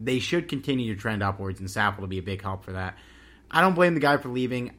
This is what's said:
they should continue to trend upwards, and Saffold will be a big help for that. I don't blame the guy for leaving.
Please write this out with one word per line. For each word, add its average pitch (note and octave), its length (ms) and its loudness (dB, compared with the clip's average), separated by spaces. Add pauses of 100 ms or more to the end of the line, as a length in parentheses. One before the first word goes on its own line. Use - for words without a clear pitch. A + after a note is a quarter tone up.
they B2+ 180 0
should E3+ 300 -2
continue B2+ 460 -2
to G2 60 -8
trend G#2+ 220 -2
upwards, G2 380 -4
and G2 80 -8
Saffold G2+ 320 0
will F#2+ 80 -6
be F#2+ 100 -4
a F#2 40 -6
big F#2+ 200 -6
help F#2+ 220 -6
for G2 80 -12
that. F#2 240 -8 (540)
I D#3+ 100 4
don't F#3 140 6
blame F3 200 6
the D3+ 60 0
guy C#3+ 160 6
for C#3 120 -2
leaving. B2 500 -2